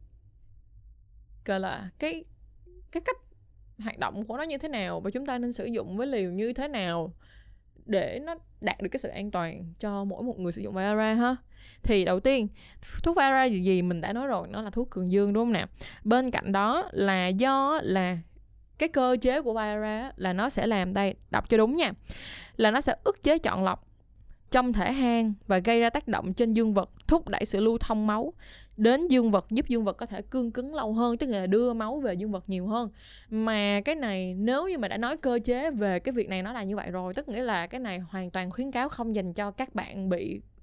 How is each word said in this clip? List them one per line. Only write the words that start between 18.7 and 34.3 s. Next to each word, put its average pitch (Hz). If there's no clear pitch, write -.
cái 320
cơ 254
chế 254
của 240
Viagra 214
á, 269
là 185
nó 202
sẽ -
làm, 190
đây, 196
đọc -
cho 226
đúng 226
nha, 277
là 214
nó 247
sẽ 269
ức -
chế 311
chọn -
lọc -
trong 254
thể 208
hang 233
và 190
gây 233
ra 233
tác -
động 190
trên 226
dương 220
vật, 190
thúc 311
đẩy -
sự 202
lưu 226
thông 214
máu 214
đến 254
dương 247
vật, 196
giúp 233
dương 233
vật 196
có 233
thể 208
cương 240
cứng 269
lâu 233
hơn, 233
tức 302
là 202
đưa 233
máu 226
về 220
dương 208
vật 185
nhiều 185
hơn. 220
Mà 214
cái 302
này, 190